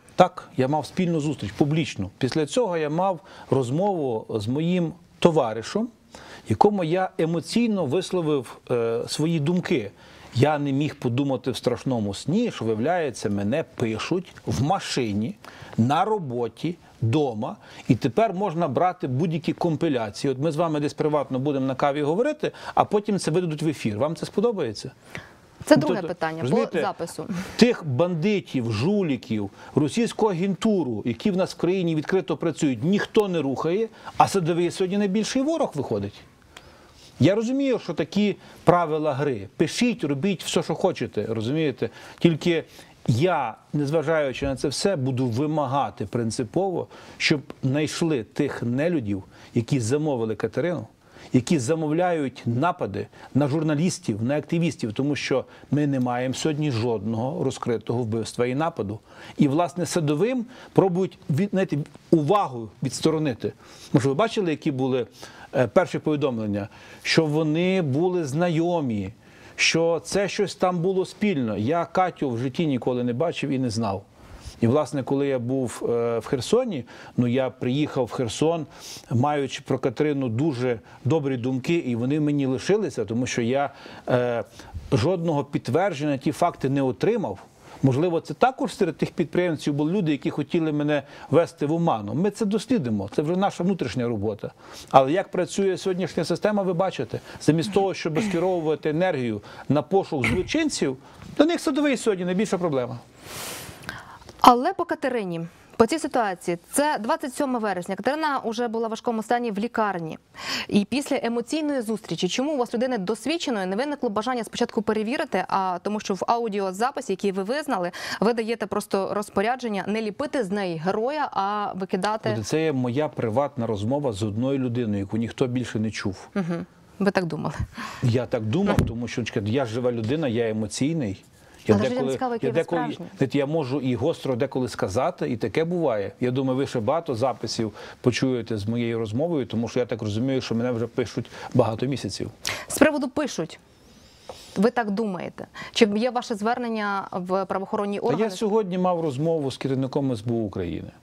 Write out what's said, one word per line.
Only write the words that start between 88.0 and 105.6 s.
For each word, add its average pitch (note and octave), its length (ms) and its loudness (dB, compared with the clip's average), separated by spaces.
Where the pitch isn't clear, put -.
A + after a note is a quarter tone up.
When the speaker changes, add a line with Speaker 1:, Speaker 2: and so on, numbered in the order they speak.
Speaker 1:
це D3+ 120 -8
також B3+ 420 2
серед E3 220 0
тих - 140 -2
підприємців E3 600 0
були D3 180 2
люди, F3 200 2
які D3 180 0
хотіли D#3+ 420 0
мене D3 320 0
вести D#3 360 2
в D3 80 0
оману. B2 400 0
Ми F3+ 180 2
це A3+ 140 -2
дослідимо, C3+ 720 0
це D#3 60 0
вже D#3 140 0
наша F#3 280 0
внутрішня D3 440 0
робота. G#2+ 440 -4
Але C3+ 200 8
як F#3+ 200 0
працює F#3 460 0
сьогоднішня F3+ 480 -2
система, G3+ 380 2
ви F#3 100 0
бачите. D#3+ 460 -2
Замість E3 320 4
того, G3 200 4
щоб D#3+ 260 -2
скеровувати E3 600 0
енергію D3 520 0
на C#3+ 120 4
пошук D#3+ 460 0
злочинців, F3+ 720 0
до D4 80 8
них E4 140 2
Садовий C#4+ 380 2
сьогодні F#3+ 280 0
найбільша F#3 320 0
проблема. B2+ 420 -2
Speaker 2:
Але C4 320 8
по E4+ 120 -2
Катерині, A#3 560 -2